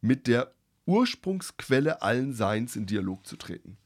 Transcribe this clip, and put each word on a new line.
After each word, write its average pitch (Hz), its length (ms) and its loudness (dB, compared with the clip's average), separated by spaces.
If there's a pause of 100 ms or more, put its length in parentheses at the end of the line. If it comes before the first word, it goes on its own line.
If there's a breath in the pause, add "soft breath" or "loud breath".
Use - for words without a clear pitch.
mit 127 260 2
der 123 260 2 (320)
Ursprungsquelle 185 1160 0
allen 127 320 0
Seins 110 420 -2
in 101 120 -6
Dialog 95 380 -4
zu - 120 -14
treten. - 480 -14